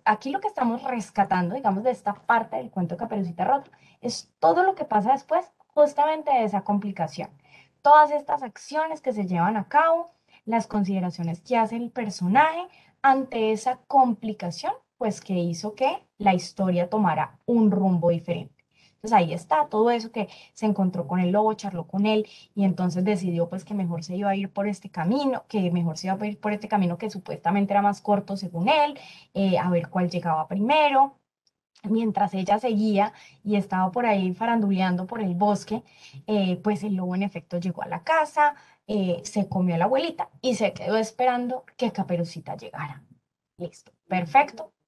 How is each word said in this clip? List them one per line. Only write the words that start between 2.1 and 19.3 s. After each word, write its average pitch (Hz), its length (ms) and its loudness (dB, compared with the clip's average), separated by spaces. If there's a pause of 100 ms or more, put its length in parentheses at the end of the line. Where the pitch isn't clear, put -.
parte - 440 0
del - 140 -10
cuento 175 240 -4
de 170 40 -12
Caperucita 185 460 -4
Rota, 262 260 0 (300)
es - 380 -8
todo 339 240 4
lo 381 120 2
que 302 100 -8
pasa 214 280 0
después, 330 380 -2 (160)
justamente 302 640 2
de 247 120 4
esa 196 200 -2
complicación. 196 680 -4 (520)
Todas 294 300 8
estas 294 320 -2
acciones 311 580 -6
que 254 120 -4
se 208 140 -2
llevan 180 300 0
a 196 100 -6
cabo, 330 440 2 (340)
las 226 220 0
consideraciones 180 760 -2
que 247 160 -2
hace 226 200 0
el 240 140 -6
personaje 254 760 0 (340)
ante 262 500 2
esa 247 260 -2 (100)
complicación, 233 880 0 (240)
pues, 214 220 -2
que - 140 -6
hizo 175 420 -2
que 285 320 -2 (100)
la 202 160 2
historia 175 560 -2
tomara 165 560 0
un 226 260 4
rumbo 185 400 2
diferente. 170 420 -6 (420)
Entonces, 220 220 0
ahí 170 160 2